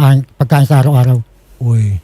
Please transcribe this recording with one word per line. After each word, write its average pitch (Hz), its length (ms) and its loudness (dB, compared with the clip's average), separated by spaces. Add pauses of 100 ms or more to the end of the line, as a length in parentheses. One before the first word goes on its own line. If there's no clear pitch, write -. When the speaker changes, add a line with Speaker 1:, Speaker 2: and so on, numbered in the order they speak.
(320)
Speaker 1:
pagkain 143 320 -2
sa 143 140 2
araw-araw. 131 400 2 (420)
Speaker 2:
Uy, 110 440 -2